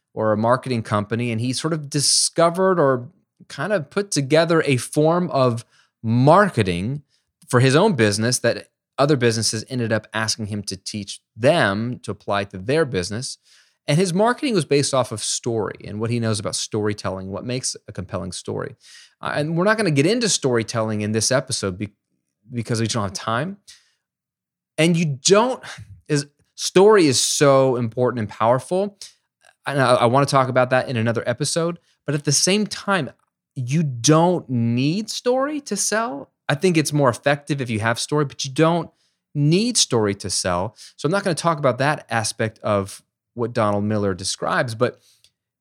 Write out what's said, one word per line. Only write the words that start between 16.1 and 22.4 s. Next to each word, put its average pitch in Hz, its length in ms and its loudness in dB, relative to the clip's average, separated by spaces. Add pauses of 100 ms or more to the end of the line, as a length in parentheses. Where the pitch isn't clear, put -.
he 120 80 -2
knows 110 220 -2
about 92 160 -6
storytelling, 101 760 -6
what 98 140 -10
makes 127 320 -6 (100)
a 107 60 -16
compelling 92 400 -8
story. 104 420 -10 (460)
Uh, - 160 -6
and 156 200 -4
we're 170 60 0
not 214 140 2
gonna 202 160 0
get 143 140 4
into 226 220 0
storytelling 110 760 -2
in 104 100 -2
this 110 180 -2
episode 117 480 -2
be-, 104 160 -10 (580)